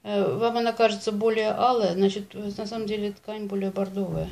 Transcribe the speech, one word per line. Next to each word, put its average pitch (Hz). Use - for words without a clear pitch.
Э, 202
вам 233
она 233
кажется 214
более 220
алая, 220
значит, 196
на 202
самом 220
деле 208
ткань 214
более 196
бордовая. 190